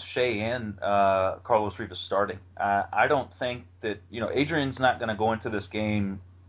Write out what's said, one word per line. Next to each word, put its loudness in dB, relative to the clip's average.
Shea 2
and, -4
uh, 4
Carlos 2
Rivas -10
starting. 0
Uh, 2
I 4
don't 0
think -6
that, -4
you -8
know, -2
Adrian's 0
not 2
gonna -2
go 0
into -6
this -4
game -2